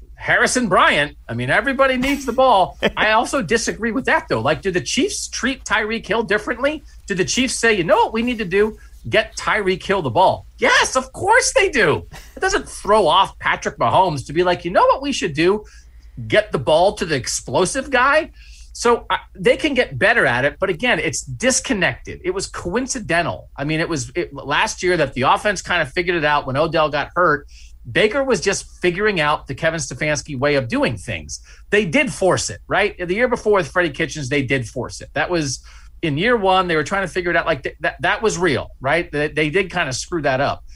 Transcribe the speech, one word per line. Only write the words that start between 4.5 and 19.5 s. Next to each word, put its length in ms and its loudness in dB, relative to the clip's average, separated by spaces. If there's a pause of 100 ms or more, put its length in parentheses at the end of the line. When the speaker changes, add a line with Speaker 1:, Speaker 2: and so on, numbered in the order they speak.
Speaker 1:
do 100 -2
the 100 -2
Chiefs 460 -2
treat 380 -6
Tyreek 420 -4
Hill 160 0
differently? 580 -2 (260)
Do 60 -6
the 120 0
Chiefs 300 -2
say, 180 2
"You 100 0
know 140 4
what 160 2
we 100 -2
need 140 -2
to 80 -6
do? 340 0 (300)
Get 260 0
Tyreek 480 -2
Hill 200 -2
the 80 -4
ball"? 340 2 (140)
Yes, 360 2
of 160 -2
course 420 2
they 160 4
do. 360 2 (300)
It 40 -18
doesn't 300 0
throw 380 2
off 320 2
Patrick 400 -4
Mahomes 480 2
to 60 -10
be 100 2
like, 200 0
"You 60 -6
know 160 4
what 160 4
we 100 -4
should 220 -4
do? 320 2 (600)
Get 240 2
the 80 -2
ball 340 4
to 120 -6
the 100 -2
explosive 720 -2
guy." 400 4 (440)
So, 360 0
uh, 80 -2 (180)
they 220 2